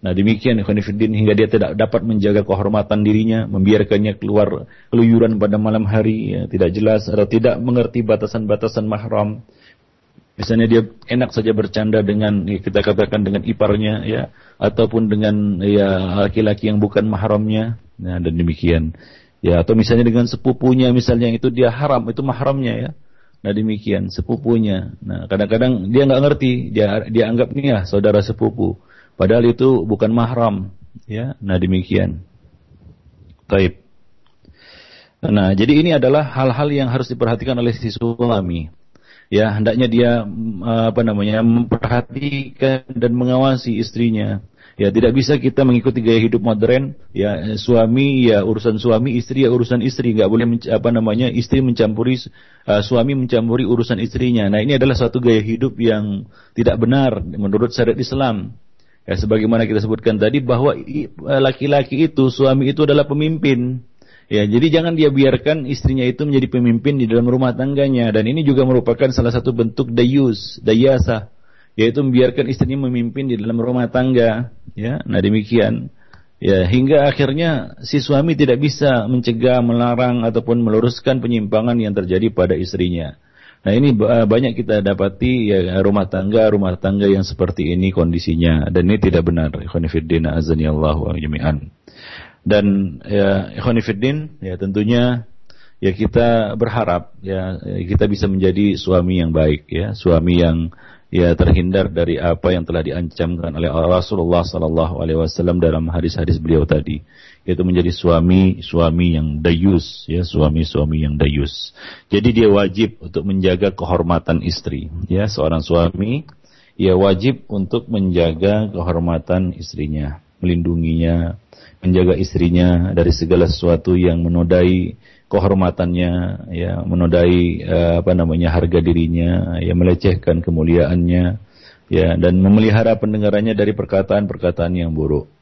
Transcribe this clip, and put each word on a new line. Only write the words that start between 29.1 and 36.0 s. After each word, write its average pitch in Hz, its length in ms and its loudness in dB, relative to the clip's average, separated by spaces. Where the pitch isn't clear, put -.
Padahal 117 320 4
itu 120 400 2
bukan 107 240 0
mahram, 113 640 -2
ya. 113 320 -8
Nah, 98 160 -2
demikian. 92 640 0
Taib. 95 320 0
Nah, 98 320 2
jadi 135 240 4
ini 165 160 2
adalah 139 320 2